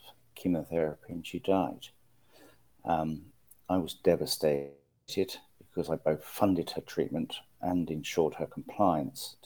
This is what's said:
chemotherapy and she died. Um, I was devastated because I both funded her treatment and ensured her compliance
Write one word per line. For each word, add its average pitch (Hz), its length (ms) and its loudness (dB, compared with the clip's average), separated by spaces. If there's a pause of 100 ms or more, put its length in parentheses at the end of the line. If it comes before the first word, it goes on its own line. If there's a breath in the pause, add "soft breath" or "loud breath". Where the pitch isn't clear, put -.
(360)
chemotherapy 82 760 -2
and 85 140 -8
she 87 140 -8
died. 95 480 0 (1000 soft breath)
Um, 78 380 0 (440)
I 92 100 4
was 80 180 -2
devastated 73 760 2 (360)
because - 840 -4
I 80 60 2
both 78 280 0
funded 92 480 2
her 80 100 -4
treatment - 540 -2 (240)
and 87 300 0
ensured 78 460 0
her 78 100 -4
compliance - 880 -2 (100)